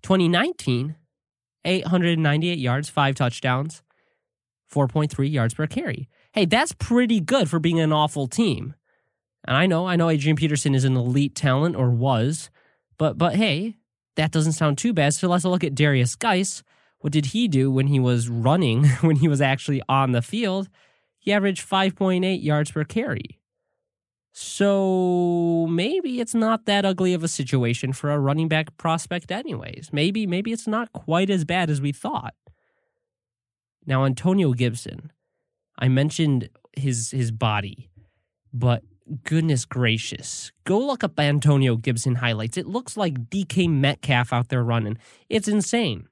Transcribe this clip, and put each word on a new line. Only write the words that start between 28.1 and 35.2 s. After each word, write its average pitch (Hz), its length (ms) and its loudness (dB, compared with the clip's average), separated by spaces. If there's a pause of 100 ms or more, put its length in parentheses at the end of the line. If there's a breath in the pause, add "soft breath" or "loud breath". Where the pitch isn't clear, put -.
a 147 80 0
running 151 280 0
back 156 280 -2
prospect 170 560 -4
anyways. 233 600 -10
Maybe, 196 340 0
maybe 196 260 -2
it's 226 140 -8
not 220 260 -4
quite 180 380 0
as 180 140 0
bad 170 260 0
as 143 100 0
we 143 100 -2
thought. - 440 -8 (1500)
Now, 135 180 2
Antonio 165 480 2
Gibson, 123 580 -4 (680)